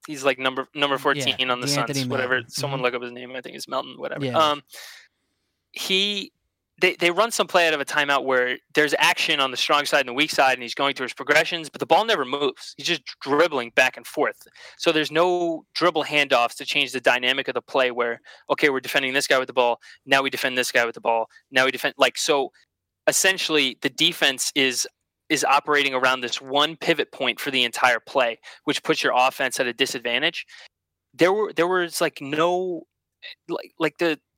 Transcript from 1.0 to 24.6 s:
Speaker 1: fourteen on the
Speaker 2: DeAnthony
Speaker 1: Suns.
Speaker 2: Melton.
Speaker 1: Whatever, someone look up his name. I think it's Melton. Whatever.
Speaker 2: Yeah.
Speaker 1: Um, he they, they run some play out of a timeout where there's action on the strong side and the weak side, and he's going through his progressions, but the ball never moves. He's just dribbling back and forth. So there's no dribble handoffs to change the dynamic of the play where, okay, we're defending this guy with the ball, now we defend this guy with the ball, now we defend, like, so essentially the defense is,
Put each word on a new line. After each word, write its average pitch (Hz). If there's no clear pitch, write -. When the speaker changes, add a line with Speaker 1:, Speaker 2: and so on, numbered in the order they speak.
Speaker 1:
fourteen 131
on 123
the 123
Speaker 2:
DeAnthony 143
Speaker 1:
Suns. 135
Speaker 2:
Melton. 135
Speaker 1:
Whatever, 127
someone 139
look 123
up 123
his 120
name. 123
I 127
think -
it's -
Melton. 135
Whatever. 143
Speaker 2:
Yeah. 131
Speaker 1:
Um, 147
he 196
they, 180
they 175
run 208
some 202
play 170
out 156
of 143
a 139
timeout 143
where 123
there's 151
action 160
on 135
the 123
strong 147
side 143
and 127
the 120
weak 151
side, 135
and 123
he's 117
going 139
through 135
his 117
progressions, 151
but -
the 143
ball 185
never 202
moves. 139
He's 139
just 165
dribbling 143
back 127
and 117
forth. -
So -
there's 151
no 170
dribble 160
handoffs 135
to 139
change 135
the 127
dynamic 127
of 127
the 117
play 127
where, 117
okay, 147
we're 131
defending 135
this 139
guy 135
with 127
the 127
ball, 120
now 135
we 135
defend 127
this 123
guy 120
with 117
the 120
ball, 113
now 131
we 135
defend, 127
like, 127
so 143
essentially 151
the 139
defense 151
is, 131